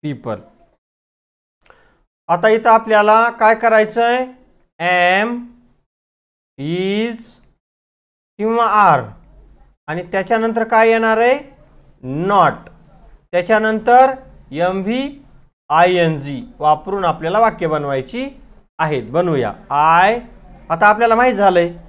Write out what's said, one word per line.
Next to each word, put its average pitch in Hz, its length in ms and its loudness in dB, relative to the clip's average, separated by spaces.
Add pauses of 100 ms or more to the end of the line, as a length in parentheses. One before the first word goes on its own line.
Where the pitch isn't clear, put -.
people. 120 380 -10 (1900)
आता 175 200 0
इथं 226 220 2
आपल्याला 220 600 2
काय 226 240 2
करायचंय? 226 680 0 (560)
am, 180 560 0 (1200)
is 196 720 -6 (1080)
किंवा 226 280 0 (160)
are 151 220 4 (840)
आणि 165 160 -8
त्याच्यानंतर 220 680 -2
काय 226 200 4
येणार 226 300 0
आहे? 247 200 2 (880)
not. 180 420 0 (640)
त्याच्यानंतर 220 840 2 (380)
एम 180 300 -4
व्ही 262 400 -6 (460)
आय 175 260 2
एन 165 240 0
जी 139 240 -12 (160)
वापरून 156 460 -2
आपल्याला 165 340 -2
वाक्य 214 280 0
बनवायची 147 600 -6 (500)
आहेत. 143 320 -4
बनवूया. 143 420 -2 (180)
I 170 480 2 (520)
आता 170 160 0
आपल्याला 226 280 2
माहीत 240 200 2
झालंय 180 380 2 (160)